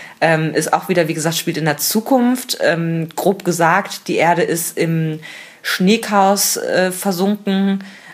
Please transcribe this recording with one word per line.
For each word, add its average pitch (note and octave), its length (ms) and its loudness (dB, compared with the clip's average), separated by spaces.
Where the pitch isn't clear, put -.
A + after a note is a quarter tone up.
Ähm, D#3+ 320 2
ist D#3+ 200 0
auch - 160 -4
wieder, F3 180 2
wie D#3+ 60 -2
gesagt, D#3+ 240 -2
spielt D#3 200 -4
in D#3 80 -2
der D3 120 0
Zukunft. B3 840 0
Ähm, E3 540 0
grob F#3+ 300 0
gesagt, F3 640 0
die - 80 -2
Erde E3+ 280 2
ist - 340 -4
im D#3+ 420 -2
Schneechaos, G3+ 920 2
äh, F3+ 340 0
versunken. G3 920 0